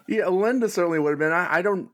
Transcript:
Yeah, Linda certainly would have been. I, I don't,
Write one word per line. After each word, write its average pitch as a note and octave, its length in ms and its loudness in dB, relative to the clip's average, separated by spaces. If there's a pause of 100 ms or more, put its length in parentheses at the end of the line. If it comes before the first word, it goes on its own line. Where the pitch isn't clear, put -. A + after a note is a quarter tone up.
Yeah, G#3 200 0
Linda A3 420 0
certainly E3+ 300 0
would D3 120 0
have C#3+ 80 -2
been. D#3 120 0
I, E3 260 0
I E3+ 40 2
don't, G3 320 -2